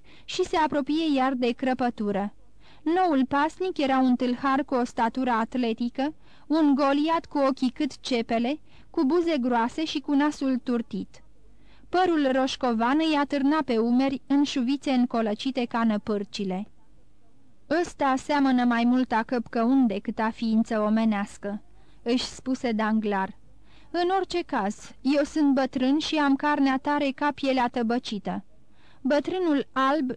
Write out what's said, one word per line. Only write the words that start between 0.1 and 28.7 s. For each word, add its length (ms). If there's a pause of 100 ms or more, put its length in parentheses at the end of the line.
și 180
se 140
apropie 580
iar 180
de 180
crăpătură. 840 (500)
Noul 420
pasnic 520
era 200
un 180
tâlhar 480
cu 120
o 80
statură 460
atletică, 840 (340)
un 280
goliat 540
cu 80
ochii 340
cât 280
cepele, 600 (300)
cu 160
buze 320
groase 480
și 140
cu 140
nasul 500
turtit. 600 (680)
Părul 420
roșcovan 680
îi 180
atârna 500
pe 120
umeri 500
în 160
șuvițe 480
încolăcite 720
ca 180
năpârcile. 840 (1120)
"Ăsta 360
seamănă 460
mai 200
mult 280
a 140
căpcăun 640
decât 320
a 100
ființă 500
omenească", 800 (420)
își 200
spuse 480
Danglar. 680 (540)
"În 260
orice 280
caz, 460 (100)
eu 220
sunt 300
bătrân 440
și 180
am 200
carnea 420
tare 380
ca 200
pielea 320
tăbăcită. 800 (560)